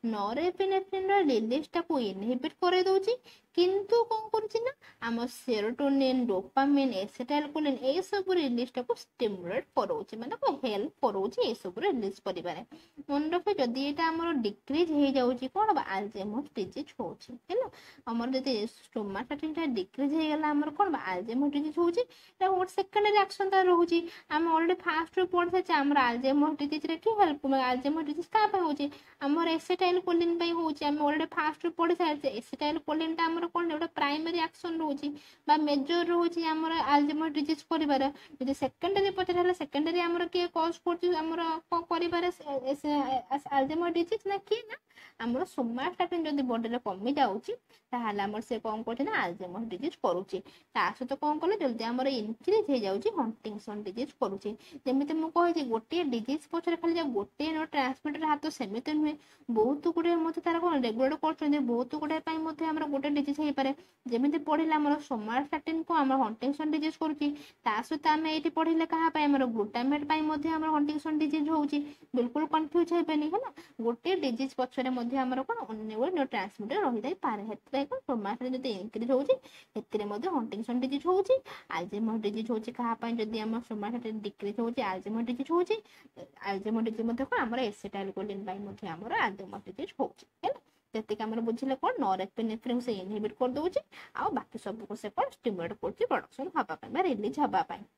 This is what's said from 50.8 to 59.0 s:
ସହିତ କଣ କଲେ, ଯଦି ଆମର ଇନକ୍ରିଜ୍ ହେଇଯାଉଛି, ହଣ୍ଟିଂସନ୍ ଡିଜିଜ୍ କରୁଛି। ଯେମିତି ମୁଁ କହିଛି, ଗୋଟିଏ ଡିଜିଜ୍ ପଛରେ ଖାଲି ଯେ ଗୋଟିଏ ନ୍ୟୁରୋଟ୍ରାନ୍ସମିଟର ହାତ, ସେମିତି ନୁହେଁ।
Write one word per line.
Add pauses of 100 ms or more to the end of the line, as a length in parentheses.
ସହିତ
କଣ
କଲେ,
ଯଦି
ଆମର
ଇନକ୍ରିଜ୍
ହେଇଯାଉଛି,
ହଣ୍ଟିଂସନ୍
ଡିଜିଜ୍
କରୁଛି। (320)
ଯେମିତି
ମୁଁ
କହିଛି,
ଗୋଟିଏ
ଡିଜିଜ୍
ପଛରେ
ଖାଲି
ଯେ
ଗୋଟିଏ
ନ୍ୟୁରୋଟ୍ରାନ୍ସମିଟର
ହାତ,
ସେମିତି
ନୁହେଁ। (340)